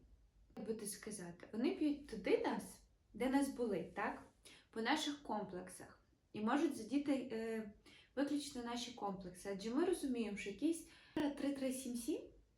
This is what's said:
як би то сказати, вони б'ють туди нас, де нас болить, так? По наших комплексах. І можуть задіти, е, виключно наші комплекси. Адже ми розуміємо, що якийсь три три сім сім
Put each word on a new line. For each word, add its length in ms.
як 80
би 80
то 120
сказати, 680
вони 240
б'ють 320
туди 300
нас, 260
де 160
нас 200
болить, 440
так? 300
По 100
наших 420
комплексах. 760
І 80
можуть 360
задіти, 540
е, 400
виключно 480
наші 280
комплекси. 600
Адже 200
ми 120
розуміємо, 520
що 120
якийсь 380
три 400
три 200
сім 220
сім 260